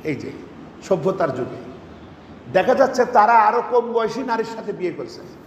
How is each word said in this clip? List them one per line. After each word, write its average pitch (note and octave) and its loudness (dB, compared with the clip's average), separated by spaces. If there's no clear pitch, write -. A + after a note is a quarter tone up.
এই D3+ -2
যে G#2+ -10
সভ্যতার F3 0
যুগে - -8
দেখা A#3 4
যাচ্ছে B3+ 4
তারা A3 6
আরো A3+ 6
কম A#3 2
বয়সী A3+ 0
নারীর A3+ -2
সাথে G#3 -8
বিয়ে E3+ -4
করছে। C3+ -10